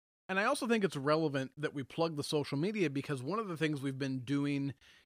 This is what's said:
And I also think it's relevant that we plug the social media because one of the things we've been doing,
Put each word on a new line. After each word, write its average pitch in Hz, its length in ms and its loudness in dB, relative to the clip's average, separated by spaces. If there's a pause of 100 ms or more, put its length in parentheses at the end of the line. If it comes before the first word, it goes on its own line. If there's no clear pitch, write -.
(280)
And 190 100 -2
I 202 60 2
also 277 220 0
think 220 180 4
it's 151 120 0
relevant 143 600 2
that 147 160 -2
we 143 120 -4
plug 165 320 0
the 143 60 -2
social 147 360 0
media 185 320 2
because 135 320 -4
one 170 160 -2
of 220 100 -2
the 170 80 -6
things 151 240 0
we've 139 180 -2
been 135 220 -2
doing, 139 540 0 (320)